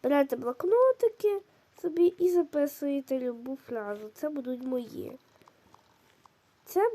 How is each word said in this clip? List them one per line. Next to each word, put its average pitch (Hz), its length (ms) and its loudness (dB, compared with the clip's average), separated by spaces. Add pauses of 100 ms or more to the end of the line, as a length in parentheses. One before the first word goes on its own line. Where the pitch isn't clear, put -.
берете 277 320 4
блокнотики 415 1040 2 (400)
собі 339 240 2
і 359 240 2
записуєте 285 880 0
любу 247 380 -6 (100)
фразу. 214 460 -8
Це 302 160 -6
будуть 254 340 -6
мої. 254 480 -6 (1500)
Це 403 300 2